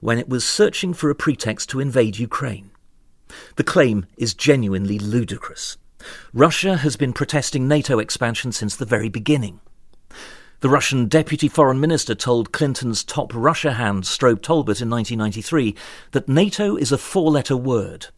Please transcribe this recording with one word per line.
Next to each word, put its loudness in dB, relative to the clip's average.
when 0
it -6
was -2
searching 0
for 0
a 0
pretext -4
to -4
invade 2
Ukraine. -6
The 2
claim 4
is -2
genuinely 2
ludicrous. -6
Russia 4
has 0
been 0
protesting -2
nato 2
expansion -2
since -4
the -6
very 0
beginning. -2
The 2
Russian 2
deputy 2
foreign 4
minister 0
told 0
Clinton's -2
top -6
Russia 0
hand, -2
Strobe 2
Talbot, 0
in -4
nineteen -4
ninety-three -2
that -2
nato 2
is -2
a 4
four-letter 0
word. -4